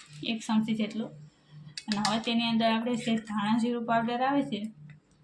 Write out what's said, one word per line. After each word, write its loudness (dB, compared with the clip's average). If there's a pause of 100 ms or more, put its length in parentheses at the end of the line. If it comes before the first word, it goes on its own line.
(260)
એક -2
ચમચી 2
જેટલો. -2 (760)
અને -2
હવે 2
તેની 0
અંદર 4
આપણે 2
જે 0
ધાણા 0
જીરું 0
પાવડર 2
આવે 4
છે -4 (640)